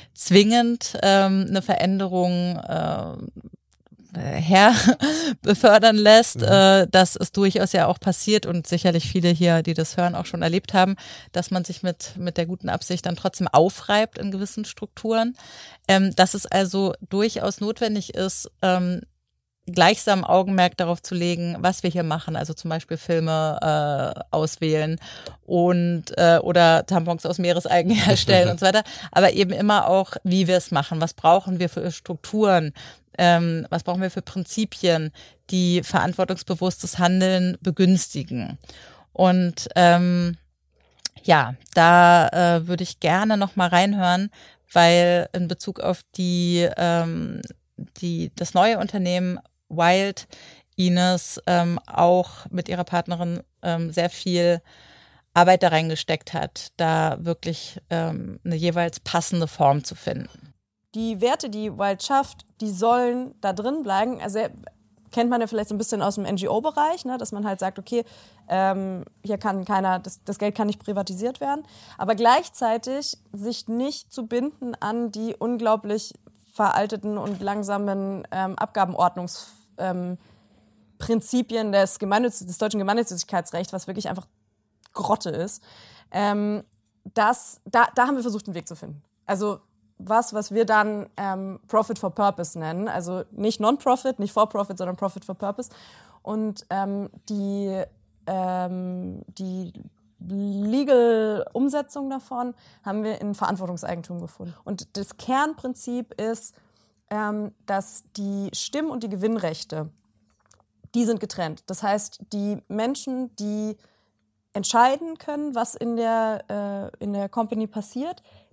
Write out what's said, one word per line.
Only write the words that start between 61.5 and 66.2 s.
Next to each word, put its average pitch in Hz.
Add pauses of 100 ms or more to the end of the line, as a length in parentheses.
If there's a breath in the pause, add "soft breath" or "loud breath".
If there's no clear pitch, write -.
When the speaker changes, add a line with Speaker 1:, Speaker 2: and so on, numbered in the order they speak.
Speaker 3:
Wild 196
schafft, 269 (160)
die 214
sollen 240
da 196
drin 240
bleiben. 214
Also 208 (720)
kennt 240
man 240
ja 220
vielleicht 208
so 214
ein -
bisschen 214
aus 202
dem 202